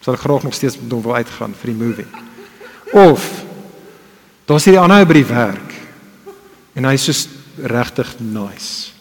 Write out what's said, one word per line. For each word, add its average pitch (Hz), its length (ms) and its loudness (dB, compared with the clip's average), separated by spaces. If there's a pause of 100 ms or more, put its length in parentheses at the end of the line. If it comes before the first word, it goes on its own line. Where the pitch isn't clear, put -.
sal 127 120 -4
ek 120 60 -6
graag 139 240 -2
nog 131 100 -8
steeds - 260 -6
met 117 120 -12
hom 120 100 -6
wil 117 140 -6
uitgaan 113 380 -8
vir 120 200 -10
die 110 100 -8
movie. 104 240 -8 (840)
Of, 170 500 4 (1000)
daar's 147 200 2
hierdie 190 140 8
ander 196 240 6
ou - 20 6
by 160 80 2
die 147 140 4
werk 117 460 -4 (1000)
en 131 100 -4
hy 135 80 2
is 135 120 -2
soos - 220 -4 (300)
regtig 120 640 -6
nice. 107 800 -12